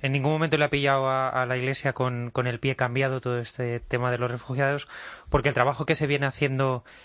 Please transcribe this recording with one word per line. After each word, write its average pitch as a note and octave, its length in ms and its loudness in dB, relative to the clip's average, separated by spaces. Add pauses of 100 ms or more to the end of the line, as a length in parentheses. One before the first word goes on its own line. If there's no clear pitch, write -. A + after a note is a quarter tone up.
en C3+ 100 0
ningún C#3 200 2
momento D#3 240 2
le D3 80 4
ha C#3+ 60 0
pillado C#3 380 2
a, C3 200 2
a B2+ 180 0
la B2+ 100 -2
Iglesia C3 360 -2
con, B2 400 -2
con B2 160 0
el A#2 100 -4
pie C3+ 160 0
cambiado C3 460 0
todo B2 180 -2
este A#2+ 400 -4
tema B2 320 -2
de B2 80 0
los B2 100 0
refugiados, C3+ 600 -2 (420)
porque D3 180 4
el C#3 60 0
trabajo C3+ 320 2
que D#3+ 80 4
se D3 140 0
viene C#3+ 180 2
haciendo C3+ 580 0 (200)